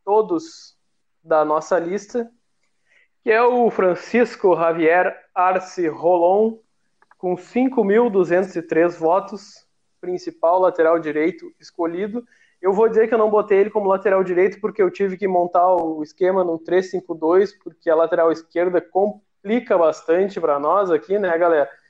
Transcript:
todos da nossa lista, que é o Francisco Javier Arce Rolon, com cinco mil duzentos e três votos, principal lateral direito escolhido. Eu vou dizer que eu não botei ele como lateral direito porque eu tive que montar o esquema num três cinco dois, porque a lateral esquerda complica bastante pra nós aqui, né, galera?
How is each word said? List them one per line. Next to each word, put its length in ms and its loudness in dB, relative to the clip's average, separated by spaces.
todos 720 -2
da 220 0
nossa 340 -2
lista, 500 -6
que 80 0
é 100 4
o 300 2
Francisco 840 0
Javier 600 2
Arce 540 -2
Rolon, 680 0
com 200 -4
cinco 460 -2
mil 260 2
duzentos 460 0
e 60 -6
três 360 0
votos, 680 -4
principal 580 -2
lateral 400 2
direito 600 -4
escolhido. 680 -8
Eu 120 0
vou 160 2
dizer 180 2
que 60 -2
eu 40 4
não 120 2
botei 300 2
ele 100 2
como 180 -2
lateral 360 2
direito 360 0
porque 220 -4
eu 100 2
tive 260 -4
que 100 -4
montar 480 2
o 280 -4
esquema 400 0
num 140 -2
três 320 -2
cinco 260 -8
dois, 420 0
porque 320 -10
a 60 2
lateral 360 2
esquerda 500 -2
complica 960 -4
bastante 640 0
pra 180 0
nós 320 0
aqui, 260 -2
né, 200 -2
galera? 320 2